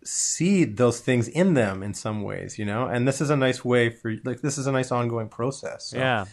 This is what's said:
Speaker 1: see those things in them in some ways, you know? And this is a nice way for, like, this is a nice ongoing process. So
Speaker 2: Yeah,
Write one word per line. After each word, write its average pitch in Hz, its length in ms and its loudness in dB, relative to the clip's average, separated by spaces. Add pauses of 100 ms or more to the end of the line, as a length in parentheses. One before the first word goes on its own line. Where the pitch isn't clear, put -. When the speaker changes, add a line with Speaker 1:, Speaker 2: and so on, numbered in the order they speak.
Speaker 1:
see - 600 0
those 117 360 2
things 123 260 2
in 180 280 2
them 98 280 2
in 101 100 -6
some 107 300 -6
ways, 98 340 -8
you 107 80 -4
know? 107 220 -2
And 123 220 0
this 135 120 0
is 147 100 0
a 151 60 4
nice 131 280 2
way 123 260 4
for, 117 240 -6 (100)
like, 123 180 -4
this 147 160 -2
is 135 100 -2
a 139 40 2
nice 131 200 0
ongoing 117 360 0
process. - 580 -6
So 120 120 -8
Speaker 2:
Yeah, 123 340 0